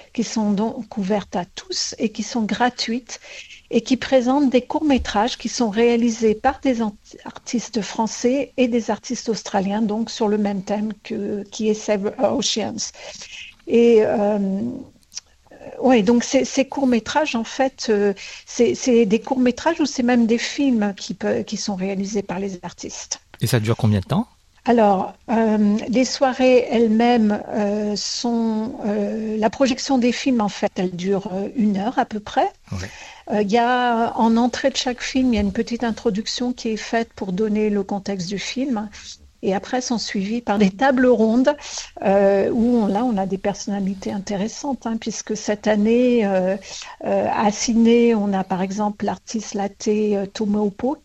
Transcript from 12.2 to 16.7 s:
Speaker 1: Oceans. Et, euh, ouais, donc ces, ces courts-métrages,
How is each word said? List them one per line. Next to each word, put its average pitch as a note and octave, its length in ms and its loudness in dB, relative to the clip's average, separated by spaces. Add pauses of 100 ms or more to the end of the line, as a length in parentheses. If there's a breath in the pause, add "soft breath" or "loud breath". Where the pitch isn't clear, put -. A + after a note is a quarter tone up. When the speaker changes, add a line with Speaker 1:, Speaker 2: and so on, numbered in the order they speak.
Speaker 1:
Oceans. - 520 -4 (800 loud breath)
Et, A#3 320 6
euh, G#3 380 2 (1400)
ouais, B3 220 6
donc A#3+ 220 4
ces, B3+ 220 2
ces - 180 0
courts-métrages, C4+ 720 0